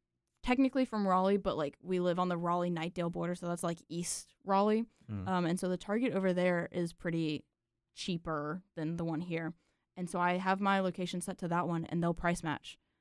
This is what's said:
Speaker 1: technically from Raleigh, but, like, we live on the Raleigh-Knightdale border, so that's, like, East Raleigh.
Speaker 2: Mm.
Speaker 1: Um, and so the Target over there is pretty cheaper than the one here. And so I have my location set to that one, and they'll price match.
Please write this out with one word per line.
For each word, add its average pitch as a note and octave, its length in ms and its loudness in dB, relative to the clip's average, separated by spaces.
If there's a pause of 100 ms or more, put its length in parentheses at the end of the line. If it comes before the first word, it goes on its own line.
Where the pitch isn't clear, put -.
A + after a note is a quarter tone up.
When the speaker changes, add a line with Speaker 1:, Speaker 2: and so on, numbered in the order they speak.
(420)
Speaker 1:
technically C4 440 4
from G#3 220 0
Raleigh, F#3+ 300 4
but, F#3 200 -2
like, D3 240 -2
we F#3 180 0
live F3 200 2
on F3+ 80 2
the F3 100 0
Raleigh-Knightdale F3 760 -2
border, F3 240 -2
so F3 120 -8
that's, F3 160 -4
like, E3+ 240 -2
East - 460 -6 (100)
Raleigh. G#3 420 4 (260)
Speaker 2:
Mm. G#2 160 -4
Speaker 1:
Um, F3+ 180 2
and E3+ 140 0
so F#3 100 -2
the F3+ 80 0
Target A3+ 360 0
over F#3+ 200 2
there F3+ 380 2
is E3+ 200 -2
pretty E3 520 -2 (520)
cheaper E3 680 -4 (120)
than E3 220 -4
the E3+ 80 -4
one E3 160 -2
here. E3 320 -4 (420)
And F3+ 140 -6
so F3+ 100 -2
I F3+ 180 2
have F#3+ 220 0
my G3 200 2
location F3+ 420 -2
set - 180 -6
to F#3 100 -4
that E3+ 180 0
one, E3 180 -2
and E3+ 160 -2
they'll E3+ 140 2
price F3 260 0
match. - 380 -6 (220)